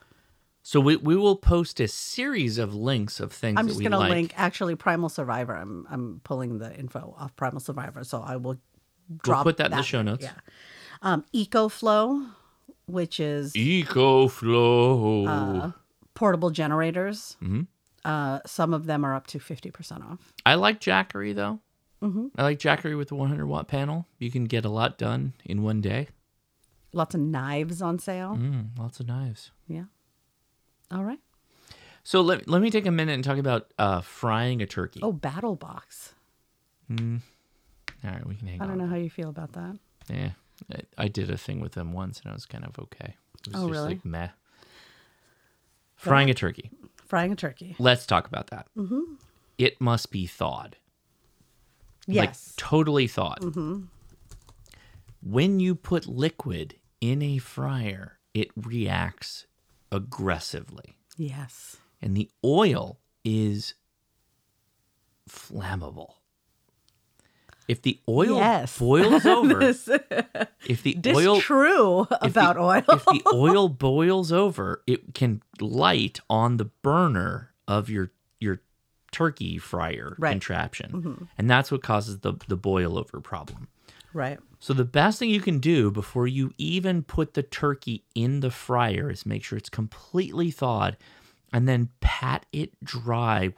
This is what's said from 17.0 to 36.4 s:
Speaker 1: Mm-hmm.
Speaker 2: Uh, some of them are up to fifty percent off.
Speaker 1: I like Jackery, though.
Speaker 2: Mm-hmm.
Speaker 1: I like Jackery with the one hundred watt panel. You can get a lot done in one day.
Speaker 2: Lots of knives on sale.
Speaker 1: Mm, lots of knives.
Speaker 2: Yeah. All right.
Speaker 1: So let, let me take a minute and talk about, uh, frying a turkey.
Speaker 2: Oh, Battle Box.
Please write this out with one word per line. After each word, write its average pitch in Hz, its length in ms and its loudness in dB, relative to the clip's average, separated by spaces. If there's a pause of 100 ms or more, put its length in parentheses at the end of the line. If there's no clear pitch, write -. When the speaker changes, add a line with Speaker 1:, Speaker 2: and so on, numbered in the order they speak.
Speaker 1:
Mm-hmm. 101 180 -2 (420)
Speaker 2:
Uh, 143 420 -2
some 165 280 0
of 156 120 -2
them 151 180 0
are 135 120 -2
up 131 120 -8
to 147 120 -10
fifty - 320 -12
percent - 320 -16
off. - 300 -18 (120)
Speaker 1:
I 135 100 8
like 208 240 2
Jackery, 190 540 0
though. 208 260 -4 (440)
Speaker 2:
Mm-hmm. 208 240 -4 (100)
Speaker 1:
I 131 60 -2
like 147 160 0
Jackery 151 380 0
with 143 120 -6
the 147 60 -8
one 139 140 -2
hundred 147 180 -4
watt 147 200 -6
panel. 147 380 -4 (140)
You 120 100 -6
can 123 160 -2
get 113 200 -2
a 104 40 -2
lot 110 280 -2
done 123 360 -4 (100)
in 104 200 -4
one 107 180 -2
day. 107 280 -4 (840)
Speaker 2:
Lots 160 220 -4
of 160 60 0
knives 151 600 -4
on 175 180 -4
sale. 185 400 -8
Speaker 1:
Mm, 120 380 -6
lots 117 220 -10
of 120 80 -8
knives. 123 440 -8 (160)
Speaker 2:
Yeah. 165 180 -10 (1080)
All 190 120 -6
right. 240 160 -8 (840)
Speaker 1:
So 185 180 4
let, 170 260 2
let 175 140 4
me 220 80 4
take 214 160 2
a 185 60 2
minute 160 220 0
and 127 100 -2
talk 139 160 0
about, 127 400 0
uh, 98 220 2
frying 117 600 -2
a 98 60 -2
turkey. - 340 -8
Speaker 2:
Oh, 220 100 0
Battle 175 440 -6
Box. - 580 -18 (800)